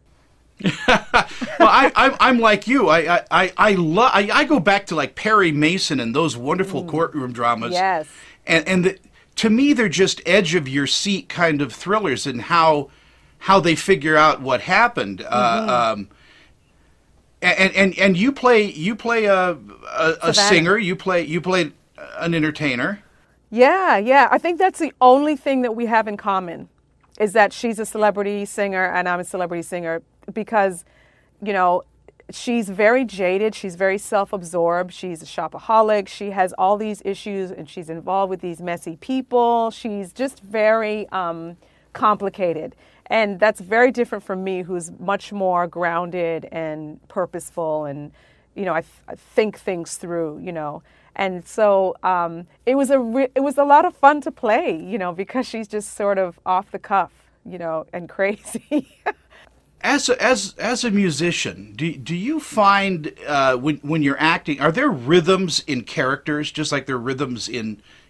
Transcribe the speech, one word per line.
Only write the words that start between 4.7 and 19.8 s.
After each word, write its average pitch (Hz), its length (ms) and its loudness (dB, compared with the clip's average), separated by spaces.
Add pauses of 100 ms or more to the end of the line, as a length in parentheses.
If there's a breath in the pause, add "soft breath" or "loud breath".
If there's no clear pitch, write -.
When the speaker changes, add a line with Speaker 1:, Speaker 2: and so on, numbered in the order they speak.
Speaker 1:
to, 175 80 -6
like, 143 200 -4
Perry 208 360 2
Mason 151 480 0
and 117 160 -2
those 143 220 0
wonderful 160 480 -4
Speaker 2:
Mm. - 20 -12
Speaker 1:
courtroom 151 460 -4
dramas. 117 400 -2
Speaker 2:
Yes. 180 340 0 (380 loud breath)
Speaker 1:
And, 165 220 2
and 185 180 2
the, - 140 -2 (360 soft breath)
to 226 140 2
me, 269 240 4
they're 220 160 2
just 170 360 0
edge 175 300 2
of 143 140 -2
your 139 180 -2
seat - 400 -2
kind 160 340 0
of 127 120 -4
thrillers 180 520 -2
and 120 180 -6
how, 160 460 2 (500 soft breath)
how 196 200 4
they 165 160 2
figure 156 420 2
out 151 240 4
what 127 200 0
happened. 135 680 0
Uh, 120 340 0
Speaker 2:
Mm-hmm. 110 80 -4
Speaker 1:
um, 113 400 0 (1300 soft breath)
and, 180 360 0
and, 190 240 2
and 190 180 4
you 233 140 2
play, 247 320 4
you 196 320 -6
play 233 300 -2
a, 185 260 2
a, 160 60 -6 (680)